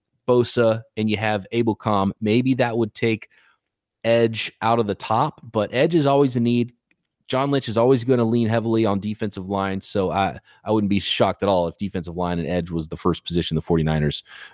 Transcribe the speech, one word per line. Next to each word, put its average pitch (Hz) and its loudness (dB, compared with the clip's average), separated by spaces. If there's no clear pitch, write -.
Bosa 117 2
and 110 0
you 104 0
have 104 -2
Abelcom. 107 0
Maybe 123 2
that 120 -2
would 110 -2
take... 113 -4
Edge 113 0
out 117 2
of 113 0
the 101 -2
top, 123 -2
but 107 -4
edge 160 2
is 147 2
always 139 2
a 123 0
need. 120 0
John 135 -2
Lynch 139 -2
is 107 0
always 120 4
gonna 120 2
lean 117 2
heavily 113 2
on 101 0
defensive 101 -6
line, 95 -2
so 95 -2
I, 90 -2
I 104 -2
wouldn't 104 2
be 98 2
shocked - -2
at 98 0
all 90 2
if 80 -12
defensive 90 -8
line 87 -2
and 82 -4
edge 87 -2
was 82 -4
the 82 -12
first - 0
position 85 -2
the 78 0
forty-niners 78 0